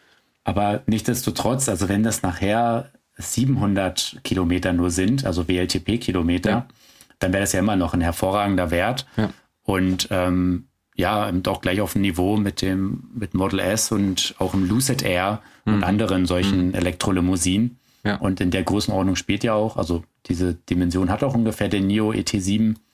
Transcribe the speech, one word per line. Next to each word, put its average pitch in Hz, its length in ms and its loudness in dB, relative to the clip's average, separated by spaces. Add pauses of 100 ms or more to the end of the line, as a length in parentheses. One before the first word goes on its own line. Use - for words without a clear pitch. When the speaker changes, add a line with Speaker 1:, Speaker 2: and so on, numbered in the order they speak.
(440)
Speaker 1:
Aber 104 420 -2
nichtsdestotrotz, 117 840 -2
also 95 200 -2
wenn 101 140 2
das 110 200 -2
nachher 107 680 0 (260)
siebenhundert 101 1080 0
Kilometer 90 480 0
nur 87 180 2
sind, 98 340 0
also 85 220 -2
W-L-T-P-Kilometer, 90 1040 0
Speaker 2:
Ja. 120 160 0 (520)
Speaker 1:
dann 92 140 0
wäre 98 100 2
das 98 100 -2
ja 98 60 0
immer 101 180 2
noch 87 180 0
ein 90 60 2
hervorragender 95 720 0
Wert. 101 360 0 (100)
Speaker 2:
Ja. 104 140 0 (340)
Speaker 1:
Und, 92 460 0
ähm, 90 580 0 (260)
ja, 104 340 0
eben 90 180 -2
auch 98 140 -2
gleich 95 200 0
auf 98 120 -2
dem 98 100 0
Niveau 95 340 2
mit 101 260 -2
dem, 95 520 -2
mit 110 200 -6
Model 95 260 0
S 98 320 0
und 98 460 0
auch 92 160 -2
im 95 140 2
Lucid 131 340 2
Air 95 400 0 (220)
und 107 140 2
Speaker 2:
Mhm. 98 60 0
Speaker 1:
anderen 95 420 2
solchen 90 420 2
Speaker 2:
Mhm. 92 60 -4
Speaker 1:
Elektrolimousinen. 92 1040 0 (260)
Speaker 2:
Ja. 104 120 0
Speaker 1:
Und 95 240 -2
in 92 100 0
der 92 120 2
Größenordnung 95 540 0
spielt - 280 -4
ja 113 100 2
auch, 107 220 0
also 87 280 -2 (220)
diese 87 280 -2
Dimension 90 560 0
hat 110 140 -2
auch 135 100 0
ungefähr 110 340 0
der 98 120 0
NIO 107 320 2
E 104 100 -2
T 104 160 -2
sieben. 110 400 0 (160)